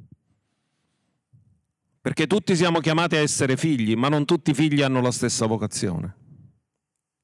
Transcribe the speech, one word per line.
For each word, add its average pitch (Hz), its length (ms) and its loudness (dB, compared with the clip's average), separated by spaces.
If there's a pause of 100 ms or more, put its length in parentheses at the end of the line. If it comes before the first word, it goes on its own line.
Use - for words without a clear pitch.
(2000)
perché 151 260 -2
tutti 190 300 0
siamo 170 220 2
chiamati 160 360 0
a 156 40 2
essere 139 360 0
figli, 120 400 0
ma 123 140 0
non 147 160 0
tutti 165 260 0
i - 20 0
figli 147 280 2
hanno 131 180 2
la 123 120 2
stessa 117 340 -2
vocazione. 104 720 -4 (1080)